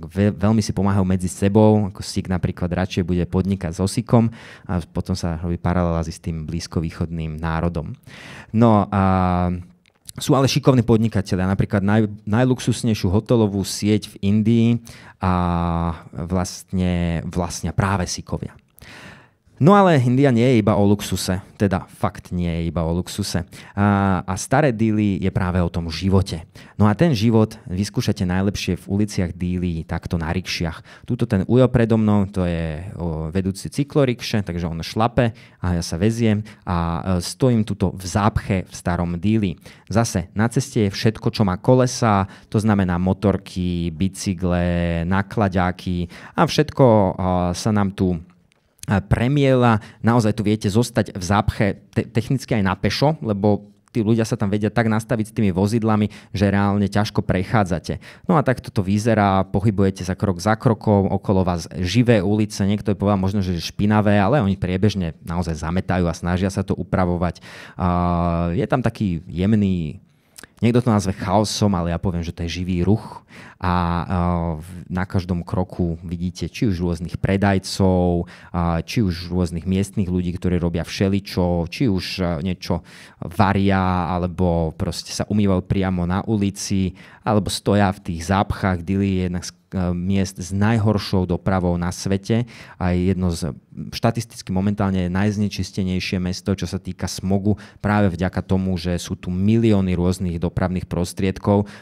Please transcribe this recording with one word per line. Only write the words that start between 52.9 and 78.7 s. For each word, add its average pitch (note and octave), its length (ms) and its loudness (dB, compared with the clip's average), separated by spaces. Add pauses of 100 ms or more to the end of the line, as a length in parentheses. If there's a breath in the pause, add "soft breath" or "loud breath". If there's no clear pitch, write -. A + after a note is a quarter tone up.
lebo G#2 480 0 (240)
tí - 80 -4
ľudia A2+ 240 2
sa A2+ 160 -2
tam G#2+ 80 0
vedia G#2 240 0
tak A2+ 160 0
nastaviť A2 400 0
s - 80 -20
tými G#2+ 160 2
vozidlami, G#2 560 2 (240 loud breath)
že G2 240 2
reálne G2+ 320 2
ťažko G#2 400 0
prechádzate. F#2 720 0 (320 loud breath)
No E3+ 80 4
a C3+ 80 2
takto - 240 -2
to F#2+ 160 -2
vyzerá, G2+ 560 2
pohybujete F#2+ 640 0
sa F#2+ 80 -2
krok F#2 240 -2
za G#2 160 2
krokom, G#2 560 2
okolo F#2+ 320 0
vás F2 240 -2 (160)
živé G#2+ 400 4
ulice, G#2 400 0
niekto G2+ 320 0
je - 80 -6
povedal G2+ 160 2
možno, F#2+ 240 0
že F2+ 160 -2
špinavé, G#2 640 2
ale A#2 160 2
oni G2 160 2
priebežne F#2 720 -2
naozaj E2 400 -4
zametajú F2+ 400 0
a E2 80 -2
snažia F2 380 -2
sa G2 100 -4
to - 160 -2
upravovať. F2 640 -2 (320 loud breath)
A, F2 800 0
je C#3 160 -2
tam C3 160 0
taký G2 400 -2
jemný, F#2 720 0 (640 soft breath)
niekto A#2+ 160 4
to A#2 160 2
nazve F#2+ 160 2
chaosom, G2+ 640 0
ale E2+ 160 -2
ja E2+ 80 -2
poviem, E2+ 240 -2
že E2+ 80 -4
to E2+ 160 -8
je E2 160 -6
živý F2 240 0
ruch. - 400 0 (300 loud breath)
A, - 120 -2
a F2+ 40 2 (880)
v-, F2 280 -16
na F2+ 200 -4
každom F2 320 -2
kroku F2 640 -4
vidíte F2 440 -6
či - 200 -2
už F#2 120 0
rôznych F2 360 -4
predajcov, F#2 1120 2 (240 loud breath)
a, E2+ 320 0